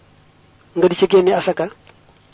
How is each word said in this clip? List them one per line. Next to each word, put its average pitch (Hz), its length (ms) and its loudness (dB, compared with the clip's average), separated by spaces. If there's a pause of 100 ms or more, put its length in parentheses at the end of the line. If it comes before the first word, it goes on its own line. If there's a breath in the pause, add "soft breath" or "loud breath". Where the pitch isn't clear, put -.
(760)
nga 175 140 2
di 175 60 -6
ci 190 120 0
génne 185 260 2
asaka. 175 340 -4 (680)